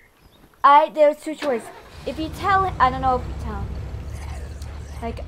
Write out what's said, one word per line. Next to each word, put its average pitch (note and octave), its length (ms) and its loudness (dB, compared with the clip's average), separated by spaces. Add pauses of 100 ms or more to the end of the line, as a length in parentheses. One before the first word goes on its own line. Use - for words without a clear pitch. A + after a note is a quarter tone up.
(640)
I, D4 260 8
there D4+ 180 6
was D4 120 2
two D#4 140 -8
choices. C4 340 -4 (380)
If A#3+ 120 -8
you G#3+ 120 -6
tell, F#4+ 500 2
I C4 100 6
don't C4 120 -4
know C4 160 2
if B3 100 -4
you - 60 -8 (100)
tell G#3 180 -6
him. G3 60 -6 (1300)
Like, A#3 260 -8